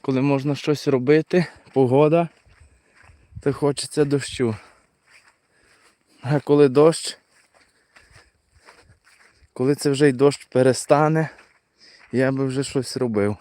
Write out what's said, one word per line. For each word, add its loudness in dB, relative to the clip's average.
коли -2
можна -2
щось -4
робити, 0
погода, 2
то -2
хочеться -2
дощу. -4
А -2
коли 4
дощ, 2
коли 0
це -2
вже 4
й 4
дощ 0
перестане, 2
я 0
би -4
вже -4
щось -6
робив. -2